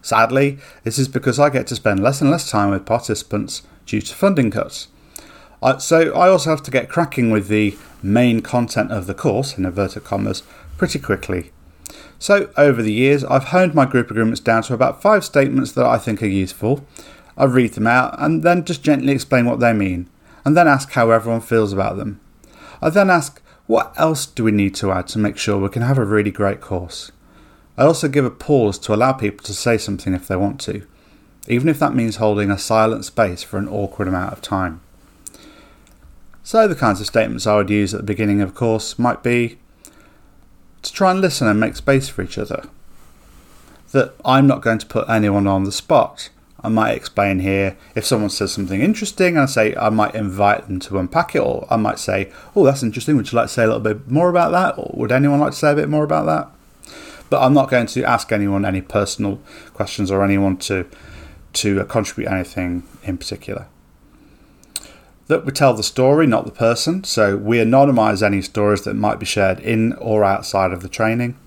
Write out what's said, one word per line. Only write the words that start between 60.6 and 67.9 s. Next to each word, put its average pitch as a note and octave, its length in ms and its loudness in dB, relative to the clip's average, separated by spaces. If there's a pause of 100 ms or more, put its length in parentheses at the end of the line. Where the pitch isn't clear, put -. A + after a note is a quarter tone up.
to, G2 280 0
uh, - 40 -4
contribute - 440 -4
anything F2+ 540 -4 (200)
in F2+ 140 -6
particular. - 480 -12 (1600)
That E3 160 0
we C#3 60 -4
tell C3+ 220 4
the G#2+ 80 -4
story, C#3+ 460 2
not A2 180 0
the G#2 60 -10
person, D#3+ 540 -2
so G2+ 320 0
we G#2+ 200 0
anonymise A2+ 640 4